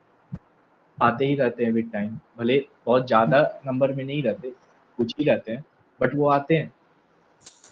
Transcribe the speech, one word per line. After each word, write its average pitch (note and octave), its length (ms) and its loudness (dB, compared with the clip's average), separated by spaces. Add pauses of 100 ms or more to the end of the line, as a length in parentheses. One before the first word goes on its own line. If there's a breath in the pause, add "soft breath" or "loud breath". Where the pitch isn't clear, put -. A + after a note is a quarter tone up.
(1000)
आते A#2+ 240 2
ही C#3+ 100 0
रहते A#2+ 300 0
हैं A2+ 60 0
with A2+ 160 0
time, G#2+ 260 -6 (240)
भले B2 300 0 (180)
बहुत B2+ 220 2
ज़्यादा A#2+ 580 2
number C3+ 260 0
में C3+ 120 -6
नहीं C#3 200 -6
रहते, A2+ 260 -4 (480)
कुछ A#2 220 -4
ही D3 60 0
रहते A2 260 0
हैं, C3 140 -10 (360)
but B2+ 140 0
वो C#3+ 140 2
आते C#3+ 260 2
हैं। B2+ 200 -4 (960)